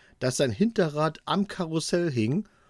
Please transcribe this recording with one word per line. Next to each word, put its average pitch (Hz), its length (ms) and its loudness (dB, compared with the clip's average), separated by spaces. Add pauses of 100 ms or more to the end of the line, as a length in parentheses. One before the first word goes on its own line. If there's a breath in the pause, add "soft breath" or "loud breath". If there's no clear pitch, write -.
(180 soft breath)
dass 131 180 -2
sein 139 140 2
Hinterrad 156 720 0
am 196 240 0
Karussell 165 600 0
hing 123 360 0 (240 soft breath)